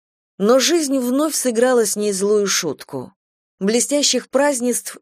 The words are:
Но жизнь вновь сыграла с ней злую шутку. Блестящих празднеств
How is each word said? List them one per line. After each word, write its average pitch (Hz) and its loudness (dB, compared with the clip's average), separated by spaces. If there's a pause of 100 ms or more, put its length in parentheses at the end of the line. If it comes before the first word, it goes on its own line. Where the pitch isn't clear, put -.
(380)
Но 226 4
жизнь 277 0
вновь 277 -2
сыграла 240 2
с - -4
ней 208 -2
злую 202 0
шутку. 143 -6 (460)
Блестящих 233 0
празднеств 254 -2